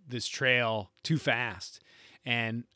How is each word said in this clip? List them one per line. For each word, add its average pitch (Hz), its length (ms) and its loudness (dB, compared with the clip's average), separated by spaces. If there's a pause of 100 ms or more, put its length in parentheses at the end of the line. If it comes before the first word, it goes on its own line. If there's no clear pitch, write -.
this 120 220 -6
trail 120 640 2 (140)
too 156 120 2
fast. 117 640 -2 (460)
And 117 400 0 (120)